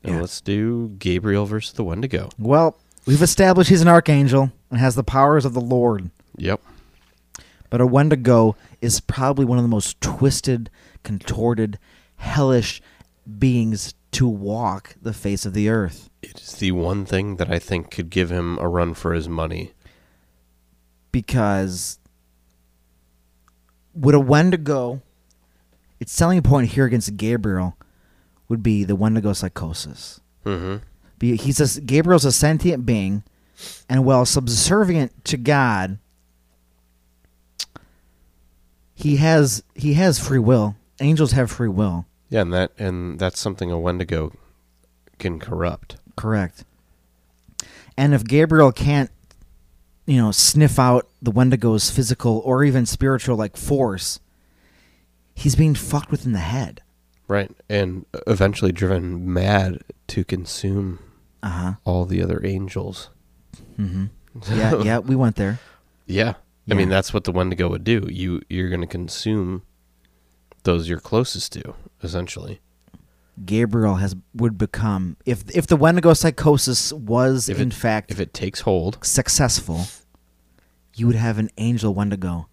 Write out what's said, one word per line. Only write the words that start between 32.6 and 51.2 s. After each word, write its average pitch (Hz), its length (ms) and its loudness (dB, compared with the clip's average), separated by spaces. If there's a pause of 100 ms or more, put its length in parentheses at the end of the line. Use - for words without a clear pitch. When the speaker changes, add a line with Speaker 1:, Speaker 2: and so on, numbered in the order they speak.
Speaker 2:
being, 104 380 -2 (640)
and 131 160 2
while 127 220 4
subservient 151 960 0
to 143 140 -4
God, 117 600 0 (3000)
he 147 220 0
has, 147 460 4 (120)
he 143 200 0
has 170 240 4
free 135 200 0
will. 107 380 2 (240)
Angels 147 320 2
have 127 180 0
free 120 180 -2
will. 90 380 -2 (240)
Speaker 1:
Yeah, 110 120 0
and 87 100 -2
that, 90 260 0
and 90 400 -6
that's 92 200 -2
something 95 320 -6
a 85 80 -2
Wendigo 85 540 -4 (840)
can 87 200 -6
corrupt. 85 580 -8 (200)
Speaker 2:
Correct. 107 480 -4 (1300)
And 143 180 4
if 113 100 2
Gabriel 151 480 6
can't, 143 380 0 (960)
you 139 100 2
know, 113 160 4
sniff - 460 4
out 127 280 4 (140)